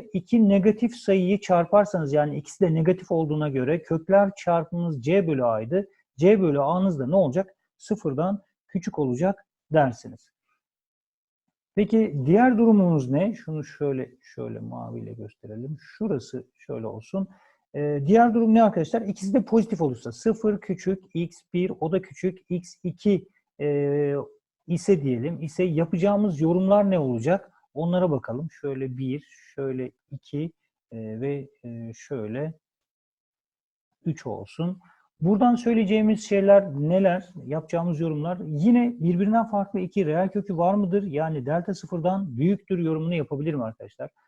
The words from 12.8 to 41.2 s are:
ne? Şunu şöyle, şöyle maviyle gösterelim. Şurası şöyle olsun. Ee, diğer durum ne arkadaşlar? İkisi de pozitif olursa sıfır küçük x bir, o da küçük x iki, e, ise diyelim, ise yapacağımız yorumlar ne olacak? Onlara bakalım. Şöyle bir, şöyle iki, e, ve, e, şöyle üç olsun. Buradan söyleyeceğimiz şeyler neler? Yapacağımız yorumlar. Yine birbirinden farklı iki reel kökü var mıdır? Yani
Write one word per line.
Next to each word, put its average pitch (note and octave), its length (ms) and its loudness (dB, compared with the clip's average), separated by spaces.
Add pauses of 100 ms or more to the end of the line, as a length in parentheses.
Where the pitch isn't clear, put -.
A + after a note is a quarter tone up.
ne? F#3 260 0
Şunu D#3 280 -10
şöyle, C3 480 -6 (100)
şöyle A#2 380 -12
maviyle A#2 540 -12
gösterelim. A2+ 680 -14
Şurası C#3+ 720 -8
şöyle A#2 340 -10
olsun. F#3+ 400 -8 (480)
Ee, D3 300 -4
diğer A3+ 280 6
durum A3+ 200 4
ne A3+ 100 8
arkadaşlar? G3+ 380 2
İkisi G3 320 -6
de A#3+ 120 4
pozitif G#3+ 360 0
olursa B2 300 -4
sıfır G#3+ 480 -2
küçük F#3+ 440 -6 (100)
x E3+ 240 -6 (160)
bir, F3+ 260 0
o D#3 120 -4
da F#3 100 0
küçük F#3 380 -8 (100)
x F3 340 -8
iki, F#3 460 0 (320)
e, C#3+ 540 0 (520)
ise E3+ 340 0
diyelim, C3+ 400 -4
ise E3 220 -4
yapacağımız F3 800 0
yorumlar F#3+ 500 2
ne F3+ 80 2
olacak? C3+ 520 -2 (220)
Onlara E3+ 380 0
bakalım. C3 400 -6
Şöyle C3+ 460 -8
bir, C3+ 300 -6 (280)
şöyle C3 360 -6 (200)
iki, D3 400 -10 (400)
e, A2 300 -10
ve, C#3 280 -8 (140)
e, A#2 300 -12
şöyle C3 600 -8 (1500)
üç - 200 -6
olsun. D3+ 540 -8 (420)
Buradan G#3+ 340 2
söyleyeceğimiz A3 720 0
şeyler G3 460 6
neler? F3+ 560 0 (160)
Yapacağımız D#3+ 540 -4
yorumlar. E3 460 -4
Yine A#3+ 540 2
birbirinden G3+ 500 2
farklı G3+ 300 -4
iki F#3 260 -2
reel E3+ 240 0
kökü F#3+ 280 -6
var F3 160 2
mıdır? G3+ 300 0
Yani D3+ 420 -4